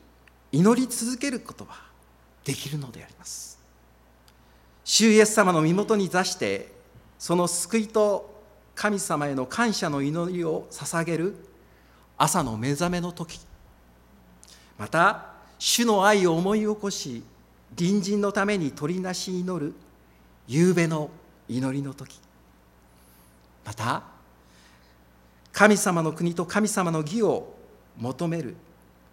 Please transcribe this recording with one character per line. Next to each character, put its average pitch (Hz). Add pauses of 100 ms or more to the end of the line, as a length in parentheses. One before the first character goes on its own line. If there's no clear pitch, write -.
(520)
祈 202
り 254
続 240
け 285
る 247
こ -
と -
は - (680)
で 139
き -
る 147
の 135
で -
あ -
り -
ま -
す。 - (1300)
主 220
イ 214
エ 208
ス 214
様 185
の 165
身 160
元 208
に 196
座 185
し 185
て、 98 (460)
そ -
の 175
救 -
い 214
と - (320)
神 208
様 147
へ 139
の 131
感 226
謝 180
の 143
祈 165
り 175
を 165
捧 165
げ 165
る 180 (800)
朝 156
の 113
目 123
覚 170
め 175
の 175
時、 170 (1400)
ま 104
た 185 (320)
主 -
の 202
愛 208
を 165
思 185
い 214
起 214
こ 208
し、 123 (540)
隣 190
人 202
の 202
た 202
め 208
に 151
取 147
り 185
な 180
し 180
祈 180
る 180 (720)
夕 165
べ 170
の 156 (380)
祈 131
り 143
の 135
時、 - (1500)
ま 107
た 123 (1500)
神 208
様 175
の 156
国 170
と 175
神 208
様 180
の 160
義 165
を 139 (440)
求 127
め 165
る 120 (560)